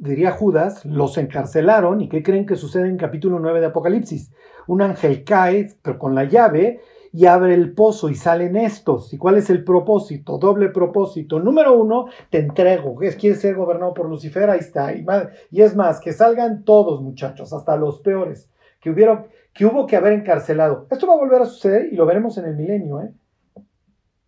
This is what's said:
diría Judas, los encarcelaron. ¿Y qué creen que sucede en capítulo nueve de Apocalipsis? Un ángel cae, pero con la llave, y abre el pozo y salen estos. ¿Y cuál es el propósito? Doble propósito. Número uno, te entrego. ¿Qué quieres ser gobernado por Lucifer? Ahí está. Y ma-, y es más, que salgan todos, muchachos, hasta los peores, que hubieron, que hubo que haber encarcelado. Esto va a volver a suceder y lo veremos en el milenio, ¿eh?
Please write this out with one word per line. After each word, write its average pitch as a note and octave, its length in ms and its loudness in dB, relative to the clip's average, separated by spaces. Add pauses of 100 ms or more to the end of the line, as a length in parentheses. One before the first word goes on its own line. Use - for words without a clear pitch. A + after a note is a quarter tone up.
diría D3+ 320 -2
Judas, F#3 520 -2
los C#3+ 340 -4
encarcelaron. F3 840 0
¿Y - 80 -6
qué D#3 140 -4
creen G3 240 -2
que F#3 100 -4
sucede F3+ 320 -4
en F#3 80 -4
capítulo E3+ 420 -4
nueve E3 220 -2
de E3 60 0
Apocalipsis? E3 640 -4 (340)
Un F#3 160 0
ángel D3+ 400 -2
cae, G3 600 0
pero D3 160 -8
con C3+ 160 -4
la C3+ 100 0
llave, F#3+ 560 2 (320)
y E3+ 140 4
abre F3+ 280 6
el F3 180 2
pozo G#3+ 360 2
y C#3+ 60 -2
salen F3 420 -2
estos. G#3 560 -4
¿Y C#3+ 60 -14
cuál F#3+ 180 2
es G3+ 140 2
el F3+ 140 0
propósito? F3+ 720 -2
Doble G3 300 2
propósito. F3 720 -4
Número C4+ 360 4
uno, A3+ 300 0 (220)
te E3 100 -2
entrego. D3+ 600 0
¿Qué F#3+ 180 -4
quieres G3+ 240 0
ser G3 160 -2
gobernado F3 380 -4
por E3+ 140 -6
Lucifer? D#3+ 420 -4
Ahí F3 100 0
está. D3 340 -6
Y D#3+ 80 -12
ma-, F#3 280 -2 (200)
y F#3 120 4
es G#3 120 4
más, F3+ 260 0
que E3 120 -8
salgan A#3 520 0
todos, E3+ 380 4
muchachos, C3+ 500 -12
hasta D3+ 240 -4
los D3+ 240 -4
peores, F#3+ 500 -6 (300)
que D#3+ 100 -8
hubieron, G#3+ 360 2 (280)
que G3 100 -2
hubo B3+ 220 2
que A3 100 0
haber F#3+ 160 4
encarcelado. D#3+ 800 -2
Esto C4+ 160 -4
va F4+ 80 6
a D#4 40 4
volver B3+ 240 4
a A3+ 40 0
suceder A3 460 -2
y G3 40 -8
lo E3 80 4
veremos G#3 320 0
en F#3 80 -10
el D#3+ 120 -8
milenio, D#3 440 -6
¿eh? G#3+ 120 -14 (1160)